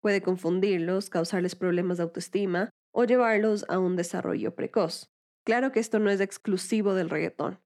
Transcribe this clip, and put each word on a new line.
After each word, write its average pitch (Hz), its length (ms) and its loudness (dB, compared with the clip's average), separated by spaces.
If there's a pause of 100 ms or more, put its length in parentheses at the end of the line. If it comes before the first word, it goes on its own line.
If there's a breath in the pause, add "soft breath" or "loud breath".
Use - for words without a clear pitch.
Puede 202 220 2
confundirlos, 185 880 0
causarles 175 460 -2
problemas 180 420 0
de 175 60 0
autoestima 180 680 -2 (200)
o 240 140 2
llevarlos 220 640 2
a 185 100 0
un 185 180 0
desarrollo - 580 -4
precoz. - 560 -4 (340)
Claro 247 280 2
que 220 80 2
esto 220 180 0
no 214 100 4
es 196 140 2
exclusivo 196 720 0
del 175 160 0
reggaetón. 151 560 -4